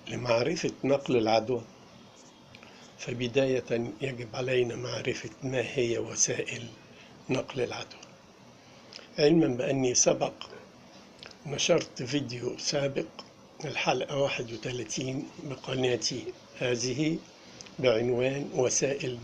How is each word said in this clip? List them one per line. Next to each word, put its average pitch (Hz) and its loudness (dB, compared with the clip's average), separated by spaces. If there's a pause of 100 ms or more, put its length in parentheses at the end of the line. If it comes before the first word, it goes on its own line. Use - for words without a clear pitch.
لمعرفة 120 2 (120)
نقل 139 2
العدوى، 113 4 (1400)
فبداية 123 0
يجب 123 -6
علينا 127 2
معرفة 123 -6 (120)
ما 127 -2 (100)
هي 117 2
وسائل 117 -2 (680)
نقل 131 -2
العدوى. 113 -6 (1160)
علما 160 8
بأني 127 0
سبق 147 4 (1120)
نشرت 143 0
فيديو 123 -4
سابق، 143 -2 (580)
الحلقة 135 0
واحد 131 0
وثلاثين 131 -6 (140)
بقناتي 127 -2 (340)
هذه، 127 0 (600)
بعنوان 123 2
وسائل 135 0